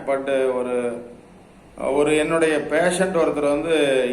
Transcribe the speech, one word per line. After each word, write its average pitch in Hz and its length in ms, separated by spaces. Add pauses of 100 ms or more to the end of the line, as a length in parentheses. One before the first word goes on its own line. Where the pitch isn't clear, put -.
But 135 480
ஒரு, 123 480 (920)
ஒரு 151 240
என்னுடைய 160 400
பேஷண்ட் 175 600
ஒருத்தர் 147 240
வந்து 151 340 (380)